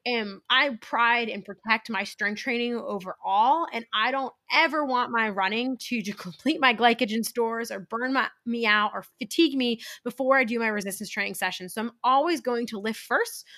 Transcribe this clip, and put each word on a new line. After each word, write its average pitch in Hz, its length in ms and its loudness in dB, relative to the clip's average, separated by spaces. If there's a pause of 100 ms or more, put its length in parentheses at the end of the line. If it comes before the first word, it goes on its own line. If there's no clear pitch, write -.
am, 214 440 -4
I 262 300 2
pride 233 480 2
and 196 160 -8
protect 220 460 -2
my 202 160 -2
strength 208 340 -4
training 240 380 -2
overall. 208 960 0
And 233 200 -6
I 220 180 2
don't 269 200 -2 (180)
ever 302 360 2
want 247 260 0
my 226 160 2
running 214 480 0 (140)
to, 240 120 -2
to 202 120 -6
complete - 480 -4
my 254 120 6
glycogen 226 520 2
stores 226 440 -4
or 196 120 -8
burn 240 320 -4
my, 254 160 0 (160)
me 233 200 -2
out 208 280 4
or 190 100 -8 (160)
fatigue 277 380 2
me 240 240 0 (240)
before 262 320 2
I 254 80 4
do 233 120 -2
my 226 120 0
resistance 202 400 -6
training 202 240 -4
session. 185 340 -4
So 214 140 -6
I'm 233 100 -4 (100)
always 277 380 4
going 240 280 -2
to 220 120 -8
lift 220 220 -4
first - 420 -2 (140)